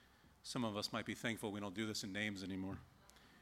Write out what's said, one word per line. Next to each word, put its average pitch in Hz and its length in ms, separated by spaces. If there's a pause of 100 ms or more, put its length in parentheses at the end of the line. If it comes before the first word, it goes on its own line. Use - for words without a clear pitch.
(420)
Some 127 240
of 107 100
us 104 160
might 107 140
be 110 80
thankful 110 380
we 104 80
don't 101 160
do 110 100
this 107 180
in 104 80
names 101 300
anymore. 95 380 (640)